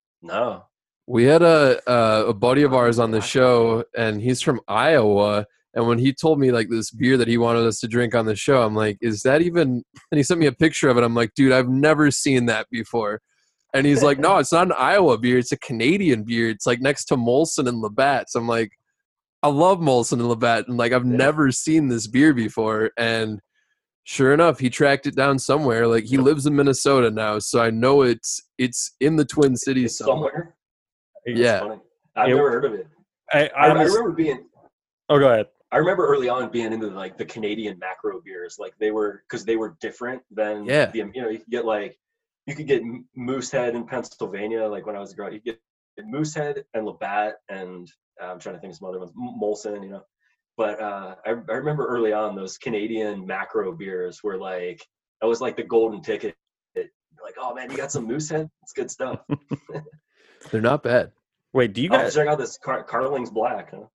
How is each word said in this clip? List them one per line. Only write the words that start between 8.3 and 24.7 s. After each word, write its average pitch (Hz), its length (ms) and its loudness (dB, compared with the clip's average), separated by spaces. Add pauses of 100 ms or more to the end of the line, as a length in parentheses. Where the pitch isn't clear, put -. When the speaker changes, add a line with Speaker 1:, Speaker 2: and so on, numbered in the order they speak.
Speaker 2:
show, 127 280 2
I'm 107 100 0
like, 107 280 0
"Is 110 220 -4
that 139 180 4
even?" 165 420 0 (280)
And 160 60 2
he 143 60 4
sent 175 160 0
me 160 80 4
a 135 60 4
picture 160 360 2
of 120 80 4
it. 120 60 4
I'm 117 100 0
like, 117 220 0
"Dude, 135 160 4
I've 127 180 4
never 147 400 4
seen 131 380 2
that 110 240 -2
before." 110 500 -4 (520)
And 135 120 2
he's 143 160 4
like, 143 160 4
"No, 175 200 4
Speaker 1:
<laughs> - 20 6
Speaker 2:
it's 139 140 0
not 170 140 4
an 175 100 0
Iowa 147 420 4
beer. 123 180 2
It's 127 140 0
a 135 60 -2
Canadian 131 680 0
beer. 117 260 0
It's, 110 160 -8
like, 123 140 2
next 139 260 -2
to 147 120 0
Molson 127 500 0
and 120 140 -4
Labatt's." 110 520 0
I'm 117 140 -2
like, 117 240 -2 (720)
"I 147 60 2
love 165 300 4
Molson 131 340 2
and 120 160 0
Labatt, 117 400 0
and, 123 80 -2
like, 120 160 0
I've 123 120 2
Speaker 1:
Yeah. 123 120 2
Speaker 2:
never 143 340 4
seen 156 380 0
this 113 180 -2
beer 139 260 4
before." 110 640 -2
And 113 440 -2 (640)
sure 135 260 2
enough, 160 260 4
he 127 100 0
tracked 139 380 2